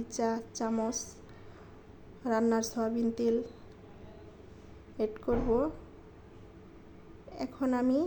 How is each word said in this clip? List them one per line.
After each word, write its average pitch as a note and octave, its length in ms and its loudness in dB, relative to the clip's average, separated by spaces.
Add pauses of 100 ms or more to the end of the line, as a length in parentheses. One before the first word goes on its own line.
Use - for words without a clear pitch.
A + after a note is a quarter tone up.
(160)
চা A3+ 140 4 (280)
চামচ A3+ 400 2 (1300)
রান্নার A3+ 400 6
সয়াবিন A#3 460 2
তেল A#3 200 6 (1600)
অ্যাড G#3+ 160 2 (120)
করব। B3 240 4 (2000)
এখন C4 240 0 (120)
আমি B3+ 260 6